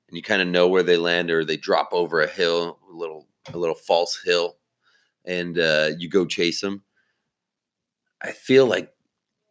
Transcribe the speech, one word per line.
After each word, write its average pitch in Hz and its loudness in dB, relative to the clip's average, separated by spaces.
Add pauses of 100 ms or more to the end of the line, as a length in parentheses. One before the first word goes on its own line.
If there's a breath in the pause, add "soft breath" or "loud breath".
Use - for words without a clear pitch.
and 87 -16
you 85 -12
kinda 95 0
know 90 4
where 92 4
they 87 4
land 87 0
or 80 0
they 78 -4
drop 82 -2
over 82 0
a 76 0
hill, 85 -2 (140)
a 82 -20
little, 80 -12 (260)
a 87 -10
little 85 -2
false 87 -2
hill, 87 -2 (640)
and, 87 -6
uh, 78 2
you 85 -10
go 90 2
chase 85 -4
'em, 101 -8 (1400)
I - -12
feel 131 4
like 92 -2 (580)